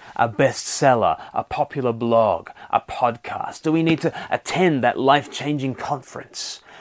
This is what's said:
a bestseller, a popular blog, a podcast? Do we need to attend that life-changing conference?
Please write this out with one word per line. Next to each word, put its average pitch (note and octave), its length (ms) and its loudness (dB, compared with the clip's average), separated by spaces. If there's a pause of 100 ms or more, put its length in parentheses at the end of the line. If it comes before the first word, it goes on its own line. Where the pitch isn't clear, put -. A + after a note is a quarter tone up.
(160)
a A#2 140 2
bestseller, A#2 920 2 (140)
a - 100 -4
popular C3+ 480 -2
blog, A2+ 600 2 (180)
a - 100 2
podcast? - 840 -4
Do D#3+ 80 0
we E3 100 2
need E3 200 2
to E3 120 0 (160)
attend D#3+ 540 0
that A#2+ 160 2
life-changing C3+ 760 0
conference? - 880 -10 (200)